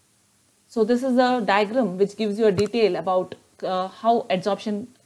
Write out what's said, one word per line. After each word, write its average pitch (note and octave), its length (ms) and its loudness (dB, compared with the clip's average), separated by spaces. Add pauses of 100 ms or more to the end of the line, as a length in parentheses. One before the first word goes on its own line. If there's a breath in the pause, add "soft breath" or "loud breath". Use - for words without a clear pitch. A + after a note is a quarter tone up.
(680)
so A3 160 0
this A#3+ 180 0
is C4 140 0
a B3 240 4
diagram G3+ 560 0
which G3 180 0
gives G#3 240 -4
you A3+ 60 2
a G#3 80 4
detail G3+ 440 0
about, F3+ 400 -2 (260)
uh, F#3 240 -4
how A3+ 420 0
adsorption G3+ 600 -4 (180)